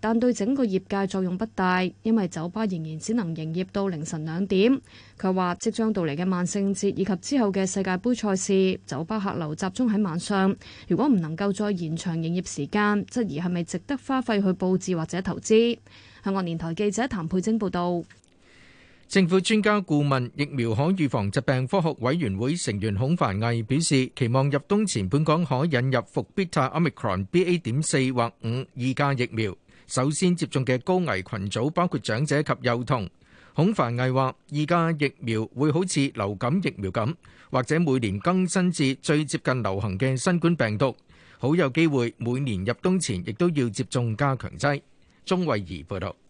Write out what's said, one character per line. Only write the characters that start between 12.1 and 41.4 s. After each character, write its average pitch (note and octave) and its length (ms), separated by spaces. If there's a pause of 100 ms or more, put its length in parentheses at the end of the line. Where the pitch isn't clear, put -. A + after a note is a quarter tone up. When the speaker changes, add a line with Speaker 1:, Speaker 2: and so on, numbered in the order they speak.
Speaker 1:
營 E3+ 240
業 F3 60
時 - 180
間， G#3 400
質 B3 220
疑 C#3+ 120
係 F3 80
咪 F3 140
值 E3+ 240
得 C#4+ 100
花 C4 240
費 G#3+ 220
去 G3 60
佈 F#3 280
置 F#3 200
或 D#3+ 100
者 F3 160
投 E3+ 140
資。 A#3 420 (460)
香 G3 100
港 F#3+ 100
電 E3 140
台 E3 160
記 G#3 160
者 A3 140
譚 F3 240
佩 F#3 120
晶 A3 160
報 G#3 140
道。 F3 320 (1040)
Speaker 2:
政 F#3+ 220
府 F#3+ 120
專 G#3+ 220
家 G#3 200
顧 D3 220
問、 C3 300
疫 C#3+ 120
苗 A#2+ 280
可 A#2 80
預 E3 260
防 G2+ 220
疾 C#3 120
病 C3 260
科 G3 120
學 D#3+ 200
委 B2+ 160
員 A2+ 200
會 B2+ 200
成 A2+ 240
員 G2+ 160
孔 C3+ 200
繁 G#2+ 200
毅 A#2 260
表 C3 160
示， C3+ 380
期 B2 100
望 C3+ 240
入 C#3+ 160
冬 G#3 180
前 G2+ 240
本 C#3+ 160
港 E3 200
可 C#3 220
引 C3 260
入 B2 80
復 - 340
必 G3 120
泰 E3 160
Omicron B2+ 640
B F3 180
A. F3 140
點 B2+ 220
四 C3+ 320
或 A#2+ 140 (160)
五 A2+ 60
二 B2 340 (120)
價 C#3 220
疫 B2 140
苗。 A2 260 (300)
首 C3 240
先 F3+ 240
接 E3+ 120
種 C3 180
嘅 B2+ 180
高 F#3 140
危 B2 260
群 G2+ 260
組 A#2 220
包 F3 160
括 D#3 140
長 A2+ 260
者 D3 160
及 C#3+ 100 (100)
幼 A#2+ 200
童。 A#2 260 (460)
孔 F3+ 180
繁 A#2+ 220
毅 B2+ 160
話： C3 240 (160)
二 D3 80
價 E3 480
疫 C3+ 140
苗 A2 340
會 D3 160
好 E3+ 160
似 C#3 260
流 G#2 220
感 B2+ 300
疫 D3 120
苗 G2 140
咁， A#2 240 (380)
或 C3 100
者 D3+ 160
每 E3 220
年 G#2 180
更 F#3 300
新 F3+ 240
至 C3+ 240
最 D3+ 280
接 D3 200
近 B2+ 180
流 G2 160
行 G2+ 180
嘅 C3 200
新 F3 240
冠 E3+ 160
病 G#2+ 200
毒， B2+ 200 (420)
好 C#3+ 160